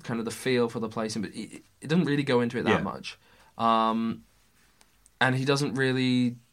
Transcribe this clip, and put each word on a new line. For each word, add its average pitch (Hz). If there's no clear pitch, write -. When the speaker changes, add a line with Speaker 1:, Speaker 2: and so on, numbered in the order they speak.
Speaker 1:
kind 117
of 113
the 113
feel 120
for 117
the 110
place, 110
but 95
it, 87
it -
doesn't 160
really 143
go 131
into 120
it 110
that 92
Speaker 2:
Yeah. -
Speaker 1:
much. -
Um, 113
and 127
he 131
doesn't 139
really 127